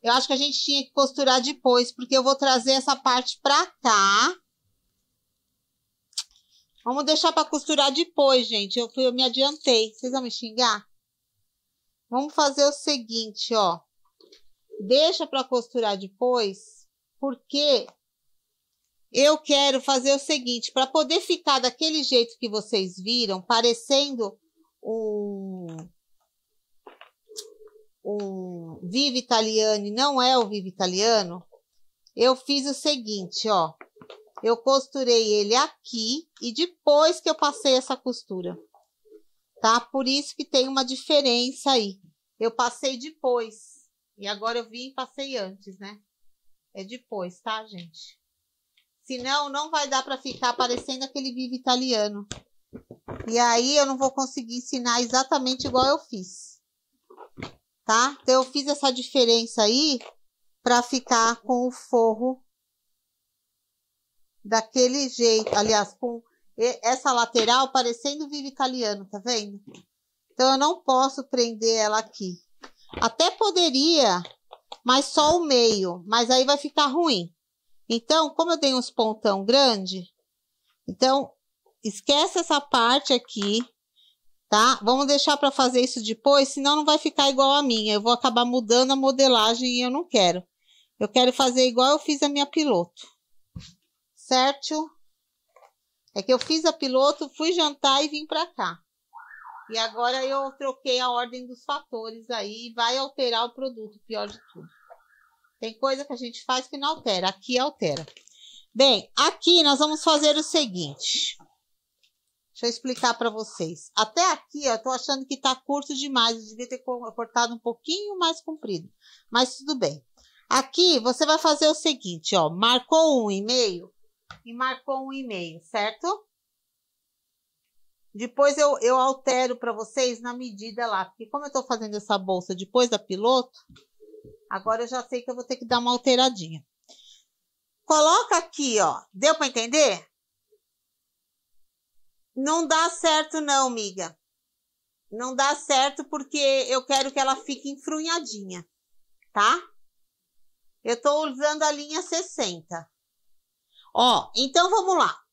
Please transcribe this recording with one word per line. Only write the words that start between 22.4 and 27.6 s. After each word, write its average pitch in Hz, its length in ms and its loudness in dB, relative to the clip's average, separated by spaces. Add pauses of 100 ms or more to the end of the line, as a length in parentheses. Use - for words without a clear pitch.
vocês 202 480 -4
viram, 196 440 -4
parecendo 233 1000 0 (440)
um, 202 840 -8 (2500)